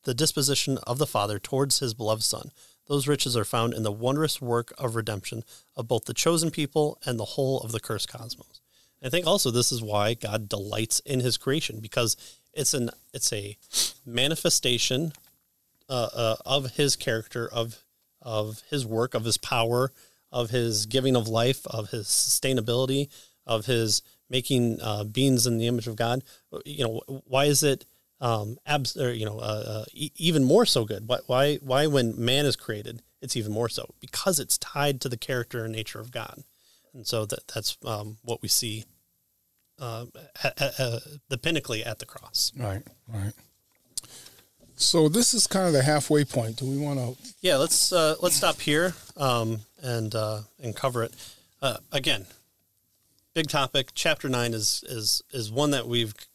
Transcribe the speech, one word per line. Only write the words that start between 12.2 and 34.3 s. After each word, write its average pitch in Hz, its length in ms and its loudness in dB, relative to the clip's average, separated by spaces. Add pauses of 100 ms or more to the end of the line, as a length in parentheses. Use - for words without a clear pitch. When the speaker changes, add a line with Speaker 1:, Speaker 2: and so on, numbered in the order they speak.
Speaker 1:
it's 143 200 0
an, 120 160 0 (240)
it's - 180 -2
a 104 240 -8 (480)
manifestation, 131 1080 0 (760)
uh, 123 260 -2
uh, 113 220 0 (100)
of 135 260 -2
his 143 240 2
character, 117 520 -4
of, 113 360 -6 (380)
of 110 480 -4
his 135 160 -2
work, 113 300 -2
of 113 100 -2
his 110 120 2
power, 120 540 2 (400)
of 120 200 -2
his 117 340 0
giving 127 300 2
of 113 120 2
life, 117 380 2
of 107 240 -8
his 110 160 -6
sustainability, 131 1040 0 (380)
of 110 180 0
his 113 380 2 (260)
making, 123 520 2
uh, 104 220 -4
beings 123 440 2
in 117 100 0
the 113 80 0
image 117 220 0
of 113 80 -8
God. 120 280 0 (400)
You 139 200 -4
know, 113 240 -2
wh-, 135 200 -12
why 135 180 4
is 143 180 4
it, 139 220 2 (340)
um, 113 380 0 (100)
abs-, 143 280 -2
or, 123 160 0
you 110 140 -4
know, 104 140 -6
uh, 107 260 -4
uh, 107 280 -8
e-, - 240 -8
even 160 260 4
more 151 240 6
so 117 180 4
good? 104 220 -6
Why, 123 180 2
why, 139 300 4
why 139 320 2
when 123 360 2
man 135 220 4
is 131 100 4
created, 110 460 -10 (180)
it's - 160 -6
even 107 160 -2
more 113 160 0
so? - 320 -8
Because - 400 0